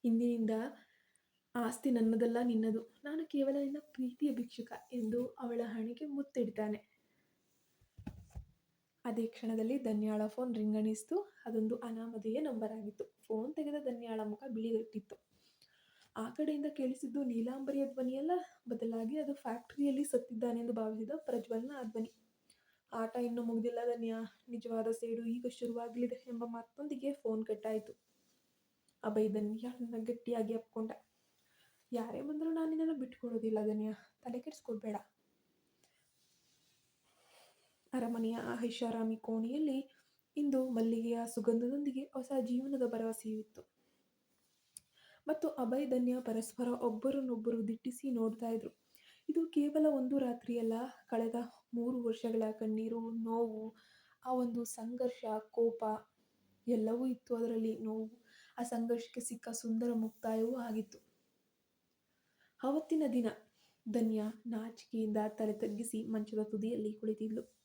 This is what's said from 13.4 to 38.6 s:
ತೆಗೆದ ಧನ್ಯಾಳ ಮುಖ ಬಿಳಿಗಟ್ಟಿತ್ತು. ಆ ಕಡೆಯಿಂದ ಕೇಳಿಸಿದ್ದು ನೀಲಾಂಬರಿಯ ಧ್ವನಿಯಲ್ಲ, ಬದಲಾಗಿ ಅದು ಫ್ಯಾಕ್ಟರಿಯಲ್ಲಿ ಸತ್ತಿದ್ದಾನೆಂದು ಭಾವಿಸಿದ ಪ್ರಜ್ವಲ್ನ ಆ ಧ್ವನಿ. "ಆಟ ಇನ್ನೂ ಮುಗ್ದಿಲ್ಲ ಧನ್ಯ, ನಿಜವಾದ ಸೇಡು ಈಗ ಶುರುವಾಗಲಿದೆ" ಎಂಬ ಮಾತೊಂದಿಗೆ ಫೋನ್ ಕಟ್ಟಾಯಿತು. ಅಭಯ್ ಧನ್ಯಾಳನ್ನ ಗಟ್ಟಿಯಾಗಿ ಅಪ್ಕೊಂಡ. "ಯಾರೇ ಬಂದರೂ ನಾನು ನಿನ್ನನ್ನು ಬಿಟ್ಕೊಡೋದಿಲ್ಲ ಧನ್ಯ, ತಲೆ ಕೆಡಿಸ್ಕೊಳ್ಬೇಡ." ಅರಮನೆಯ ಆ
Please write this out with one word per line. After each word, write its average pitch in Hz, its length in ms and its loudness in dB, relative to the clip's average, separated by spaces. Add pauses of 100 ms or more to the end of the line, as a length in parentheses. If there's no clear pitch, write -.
ತೆಗೆದ 294 300 -2
ಧನ್ಯಾಳ 233 400 -2
ಮುಖ 214 240 -4
ಬಿಳಿಗಟ್ಟಿತ್ತು. 220 680 -2 (1000)
ಆ 226 140 -4
ಕಡೆಯಿಂದ 302 360 0 (100)
ಕೇಳಿಸಿದ್ದು 262 460 -2
ನೀಲಾಂಬರಿಯ 262 640 0
ಧ್ವನಿಯಲ್ಲ, 262 440 -2 (380)
ಬದಲಾಗಿ 226 500 -2
ಅದು 285 160 0
ಫ್ಯಾಕ್ಟರಿಯಲ್ಲಿ 269 680 0
ಸತ್ತಿದ್ದಾನೆಂದು 233 680 0
ಭಾವಿಸಿದ 220 440 -2
ಪ್ರಜ್ವಲ್ನ 233 600 -2
ಆ 254 40 -6
ಧ್ವನಿ. 220 300 -4 (800)
"ಆಟ 226 240 -2
ಇನ್ನೂ 240 260 0
ಮುಗ್ದಿಲ್ಲ 233 420 0
ಧನ್ಯ, 233 300 0 (340)
ನಿಜವಾದ 226 400 -2
ಸೇಡು 226 360 -2
ಈಗ 240 220 -2 (120)
ಶುರುವಾಗಲಿದೆ" 240 560 -2
ಎಂಬ 240 340 -6
ಮಾತೊಂದಿಗೆ 269 640 -4
ಫೋನ್ 220 340 -2
ಕಟ್ಟಾಯಿತು. 214 460 -2 (1120)
ಅಭಯ್ 214 260 4
ಧನ್ಯಾಳನ್ನ 226 680 -4
ಗಟ್ಟಿಯಾಗಿ 226 560 -2
ಅಪ್ಕೊಂಡ. 220 380 -4 (1000)
"ಯಾರೇ 233 300 -2
ಬಂದರೂ 302 280 -2
ನಾನು 320 180 0
ನಿನ್ನನ್ನು 320 260 0
ಬಿಟ್ಕೊಡೋದಿಲ್ಲ 226 680 -2
ಧನ್ಯ, 214 300 0
ತಲೆ - 460 -8
ಕೆಡಿಸ್ಕೊಳ್ಬೇಡ." 220 580 -6 (3000)
ಅರಮನೆಯ 226 440 0
ಆ 233 280 -2